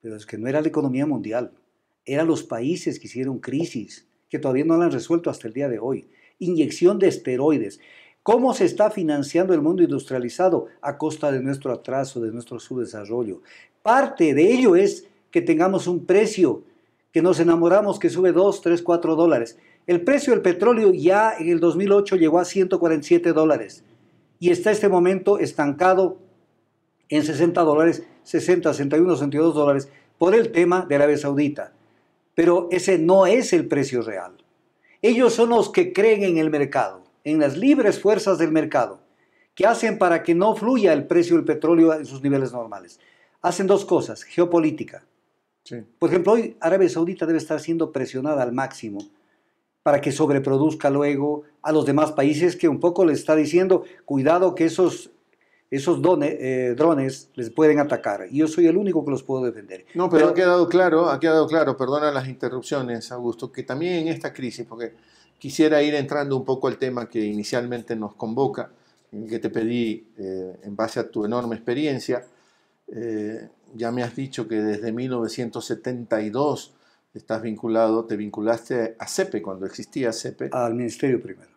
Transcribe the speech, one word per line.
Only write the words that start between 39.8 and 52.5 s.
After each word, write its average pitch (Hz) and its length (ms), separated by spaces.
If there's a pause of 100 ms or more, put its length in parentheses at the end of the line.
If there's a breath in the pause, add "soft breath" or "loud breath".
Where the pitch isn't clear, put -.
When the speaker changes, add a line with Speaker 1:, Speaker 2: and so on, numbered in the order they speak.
Speaker 1:
para 170 240
que 170 140
no 202 200
fluya 208 380
el 139 140
precio 170 280
del 151 80
petróleo 160 500
en 151 120
sus 135 160
niveles 135 320
normales. 104 460 (420 soft breath)
Hacen 180 240
dos 196 180
cosas, 143 400
geopolítica. 170 800 (600)
Speaker 2:
Sí. 123 140 (200)
Speaker 1:
Por 165 120
ejemplo, 180 240
hoy 233 260
Arabia 180 280
Saudita 170 380
debe 160 140
estar 151 200
siendo 165 320
presionada 135 520
al 120 100
máximo 120 460 (840)
para 147 160
que 143 120
sobreproduzca 143 800
luego 143 520 (200 loud breath)
a 151 80
los 156 140
demás 151 260
países, 151 440